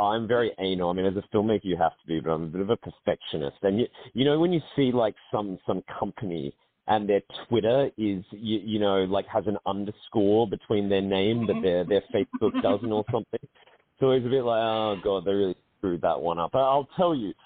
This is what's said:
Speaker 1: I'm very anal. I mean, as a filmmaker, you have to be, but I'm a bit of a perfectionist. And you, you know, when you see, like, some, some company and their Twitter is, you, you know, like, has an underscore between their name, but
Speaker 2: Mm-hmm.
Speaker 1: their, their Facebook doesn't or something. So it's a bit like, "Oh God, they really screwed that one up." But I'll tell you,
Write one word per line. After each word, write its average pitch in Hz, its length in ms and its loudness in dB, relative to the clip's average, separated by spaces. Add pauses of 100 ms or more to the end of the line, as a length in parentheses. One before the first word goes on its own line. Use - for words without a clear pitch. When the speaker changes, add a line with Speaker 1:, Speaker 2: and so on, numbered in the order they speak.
Speaker 1:
I'm 107 260 0
very 120 320 2
anal. 92 280 0
I 87 60 2
mean, 92 120 0
as 95 100 0
a 101 200 -4
filmmaker, 104 280 2
you 90 120 -2
have 85 240 2
to - 60 -20
be, 80 140 -2
but 76 100 -2
I'm 80 140 -2
a - 20 -6
bit 82 160 -6
of 98 80 -2
a 95 60 0
perfectionist. - 840 -6
And 98 180 2
you, 120 60 0 (280)
you 123 100 2
know, 147 140 4
when 175 140 2
you 165 80 2 (160)
see, 131 160 2
like, 113 240 0 (160)
some, 104 340 -4
some 95 160 -2 (160)
company 87 560 -6 (340)
and 107 200 0
their 101 120 4 (280)
Twitter 120 500 2
is, 98 340 -2
you, 107 320 -4
you 107 160 -2
know, 98 240 2
like, 95 240 0
has 104 180 -2
an 101 100 -2 (100)
underscore 101 840 0
between 101 400 -2
their 98 140 2
name, 98 440 0
but 98 100 0
Speaker 2:
Mm-hmm. - 80 -4
Speaker 1:
their, 90 200 2
their 98 180 2 (120)
Facebook - 480 -2
doesn't 104 280 0
or 107 220 -2
something. 117 260 -4 (600)
So 135 100 4
it's 127 160 2
a - 40 -4
bit 131 120 2
like, 117 180 0
"Oh 110 440 0
God, 98 200 0
they 98 80 0
really 98 220 2 (240)
screwed 87 240 -2
that 80 180 0
one 85 200 -2
up." 82 120 -2
But 131 120 2
I'll 135 320 0
tell 175 180 2
you, 104 180 -4 (140)